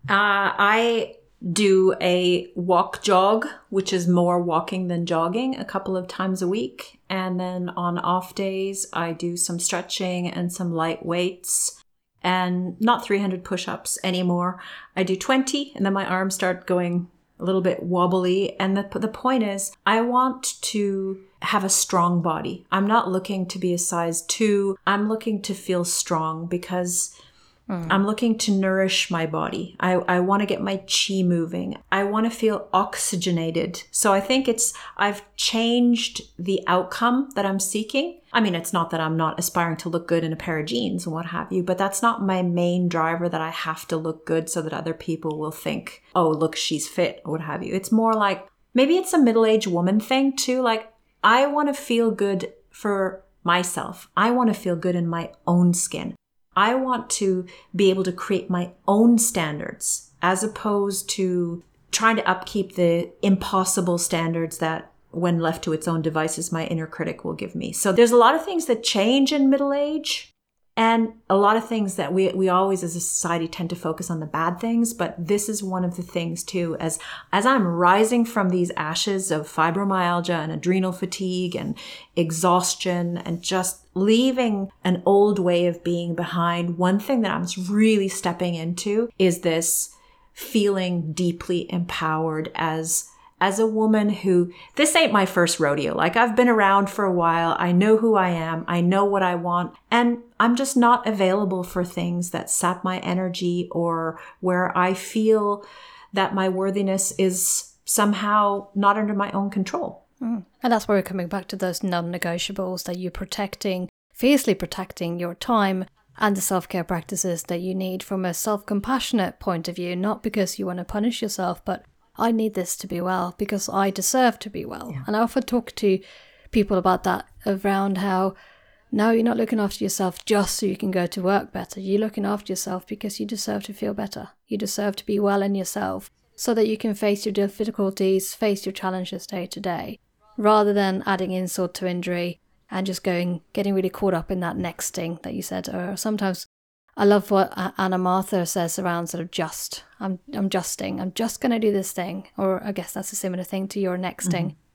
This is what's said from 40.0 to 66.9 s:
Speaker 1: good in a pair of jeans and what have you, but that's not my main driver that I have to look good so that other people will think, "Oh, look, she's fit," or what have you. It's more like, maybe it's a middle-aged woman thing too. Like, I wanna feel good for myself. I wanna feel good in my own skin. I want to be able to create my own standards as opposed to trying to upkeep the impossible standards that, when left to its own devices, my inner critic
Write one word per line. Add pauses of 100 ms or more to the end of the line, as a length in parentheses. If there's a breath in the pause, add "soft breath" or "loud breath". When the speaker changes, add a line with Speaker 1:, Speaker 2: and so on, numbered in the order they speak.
Speaker 1:
good
in
a
pair
of
jeans
and
what
have
you,
but
that's
not
my
main
driver
that
I
have
to
look
good
so
that
other
people
will
think, (120)
"Oh,
look,
she's
fit,"
or
what
have
you.
It's
more
like, (260)
maybe
it's
a
middle-aged
woman
thing
too.
Like, (320)
I
wanna
feel
good (160)
for (200)
myself.
I
wanna
feel
good
in
my (140)
own
skin. (420)
I
want
to (300 loud breath)
be
able
to
create
my (160)
own
standards (140)
as
opposed
to (280)
trying
to
upkeep
the (100)
impossible
standards
that, (200)
when
left
to
its
own
devices,
my
inner
critic